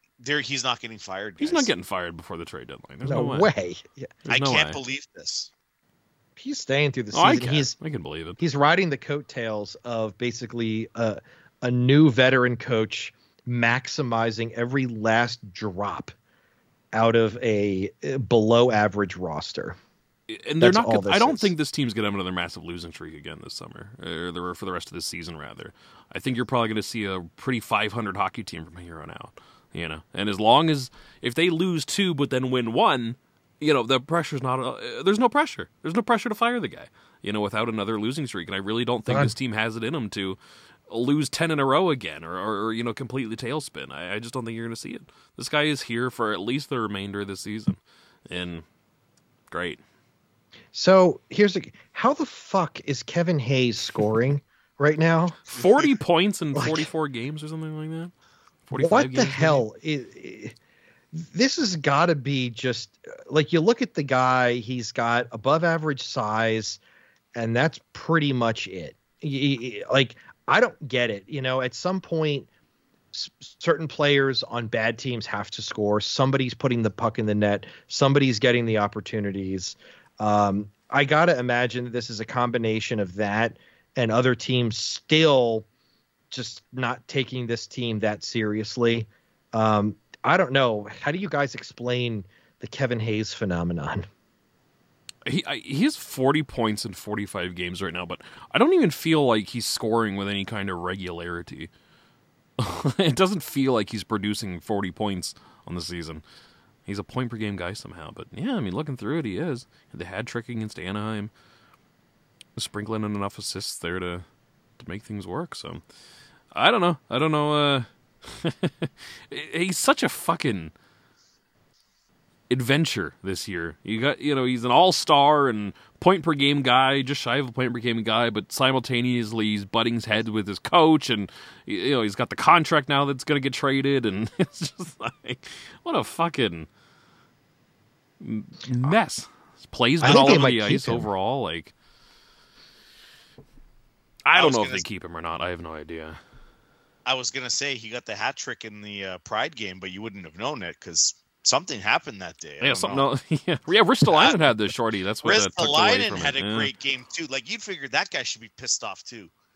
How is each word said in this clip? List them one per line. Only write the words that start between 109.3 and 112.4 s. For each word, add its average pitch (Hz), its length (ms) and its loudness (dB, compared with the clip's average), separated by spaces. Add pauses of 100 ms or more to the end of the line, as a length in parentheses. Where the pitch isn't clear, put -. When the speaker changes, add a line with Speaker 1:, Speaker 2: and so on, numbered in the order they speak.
Speaker 2:
is. 139 280 -6 (280)
The 85 100 -12
hat 95 220 -8
trick 117 220 -10
against 110 320 -8
Anaheim, 104 500 -6 (1300)